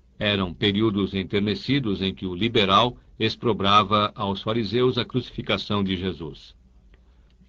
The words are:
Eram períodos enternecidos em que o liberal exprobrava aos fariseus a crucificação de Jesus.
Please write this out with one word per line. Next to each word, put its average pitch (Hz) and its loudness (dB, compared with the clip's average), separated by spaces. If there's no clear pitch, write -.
Eram 98 -2
períodos 101 0
enternecidos 101 -2
em 95 -2
que - -10
o 92 -4
liberal 110 2
exprobrava 104 2
aos 98 -4
fariseus 120 0
a 113 -2
crucificação 107 -2
de 95 -2
Jesus. 85 -8